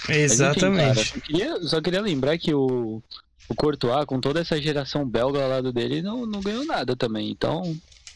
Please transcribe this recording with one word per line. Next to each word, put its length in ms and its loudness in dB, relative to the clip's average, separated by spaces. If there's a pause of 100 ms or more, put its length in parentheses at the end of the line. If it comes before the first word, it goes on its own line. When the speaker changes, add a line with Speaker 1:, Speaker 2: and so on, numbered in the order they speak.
Speaker 1:
Exatamente. 800 4
Speaker 2:
Mas, 120 4
enfim, 0 -
cara, 60 2
só 160 -6
queria, 480 -2
só 120 2
queria 200 0
lembrar 360 0
que 160 -2
o, 480 0 (460)
o 80 -6
Courtois, 480 0
com 160 -2
toda 220 0
essa 200 -2
geração 460 -2
belga 340 0
ao 80 0
lado 220 0
dele, 300 -2
não, 240 -6
não 160 -6
ganhou 240 -4
nada 320 -2
também, 340 -2
então 320 -2 (520)